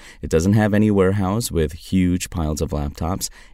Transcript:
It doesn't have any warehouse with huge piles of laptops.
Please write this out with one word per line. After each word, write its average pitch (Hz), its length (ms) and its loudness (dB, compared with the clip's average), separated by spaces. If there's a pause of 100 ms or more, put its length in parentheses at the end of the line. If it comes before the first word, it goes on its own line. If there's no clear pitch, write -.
(200)
It - 80 -10
doesn't 85 240 2
have 107 220 4
any 107 160 4
warehouse 98 600 0
with 78 220 0
huge 90 560 -2
piles 78 320 -4
of 78 80 -4
laptops. 73 640 -6 (240)